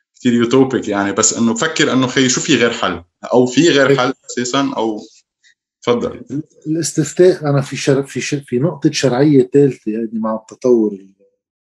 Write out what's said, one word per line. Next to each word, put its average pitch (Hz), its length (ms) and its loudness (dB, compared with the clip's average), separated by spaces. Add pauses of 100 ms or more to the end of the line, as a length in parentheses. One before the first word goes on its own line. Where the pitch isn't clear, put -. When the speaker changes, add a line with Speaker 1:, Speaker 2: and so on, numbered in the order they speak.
(240)
Speaker 1:
كتير 123 100 2
يوتوبيك 120 540 2
يعني، 101 240 -2
بس 107 220 0
إنه 113 200 0
بفكر 151 400 -2
إنه 127 140 0
خي 131 220 0
شو - 120 -2
في - 140 0
غير 117 160 2
حل؟ 90 320 -6 (300)
أو 123 120 4
في 143 240 2
غير 135 280 2
حل 127 160 0 (180)
أساسًا؟ 131 460 -4
أو 110 220 -4 (840)
تفضل. 117 400 -4 (460)
Speaker 2:
الاستفتاء 160 840 0
أنا 143 120 2
في 135 160 -10
شر-، 139 260 0
في 131 180 -8
ش-، - 140 -6
في 135 240 -4
نقطة 160 320 0
شرعية 135 600 2
ثالثة 139 380 2
يعني 113 220 -4
مع 110 220 -4
التطور 110 640 0 (680)